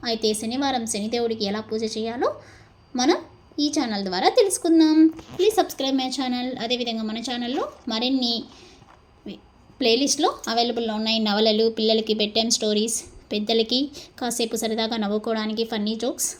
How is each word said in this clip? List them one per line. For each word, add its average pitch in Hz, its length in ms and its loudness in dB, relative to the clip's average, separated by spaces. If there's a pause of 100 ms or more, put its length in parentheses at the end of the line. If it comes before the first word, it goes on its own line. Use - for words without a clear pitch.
అయితే 220 300 0
శనివారం 240 540 -2
శనిదేవుడికి 220 580 -2
ఎలా 202 140 -2
పూజ 220 380 -4
చేయాలో 240 380 -2 (600)
మనం 269 220 4 (420)
ఈ 294 200 0
ఛానల్ 220 240 -2
ద్వారా 196 260 2
తెలుసుకుందాం. 320 800 6
Please - 540 0
subscribe 269 340 -2
my 262 120 0
channel. 254 520 -4
అదేవిధంగా 233 440 -2
మన 220 140 -4
ఛానల్లో 247 520 -4 (180)
మరిన్ని 240 560 0 (1400)
ప్లేలిస్ట్లో 269 540 2 (140)
అవైలబుల్లో 233 480 0
ఉన్నాయి. 220 240 0
నవలలు, 220 500 2
పిల్లలకి 220 440 2
బెడ్ 214 200 0
టైమ్ 226 180 2
స్టోరీస్, 214 520 0 (280)
పెద్దలకి 226 580 0 (300)
కాసేపు 240 360 -4
సరదాగా 226 420 -2
నవ్వుకోవడానికి 214 680 -2
ఫన్నీ 220 320 -4
జోక్స్ - 440 -4